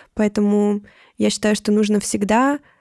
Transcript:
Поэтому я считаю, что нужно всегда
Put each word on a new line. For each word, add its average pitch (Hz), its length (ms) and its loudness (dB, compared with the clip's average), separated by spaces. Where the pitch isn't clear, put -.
Поэтому 208 680 0
я 208 140 0
считаю, 214 240 -2
что - 180 -4
нужно 208 280 2
всегда 220 580 0